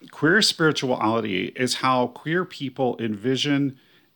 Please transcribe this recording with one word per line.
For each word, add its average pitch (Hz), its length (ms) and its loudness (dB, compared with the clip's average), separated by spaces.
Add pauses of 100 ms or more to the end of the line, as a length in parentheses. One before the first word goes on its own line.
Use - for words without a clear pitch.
(100)
queer 185 320 2
spirituality 113 1120 0
is 123 200 0
how 127 320 2
queer 165 360 -4
people 131 560 -4
envision 131 800 0 (360)